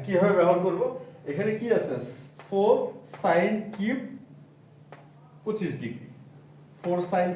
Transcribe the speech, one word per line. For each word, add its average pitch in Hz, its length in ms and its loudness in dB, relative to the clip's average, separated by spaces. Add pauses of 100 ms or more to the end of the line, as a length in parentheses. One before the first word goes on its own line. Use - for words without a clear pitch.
কিভাবে 196 340 4
ব্যবহার 175 280 6
করব? 180 140 0 (500)
এখানে 208 280 -2
কি 240 80 -6 (100)
আছে? 131 180 -4 (520)
ফোর 202 260 4 (480)
sin 185 300 4 (240)
cube 240 280 -2 (1400)
পঁচিশ 190 300 -2 (100)
ডিগ্রি, - 260 -10 (720)
ফোর 175 160 0 (140)
sin 180 240 2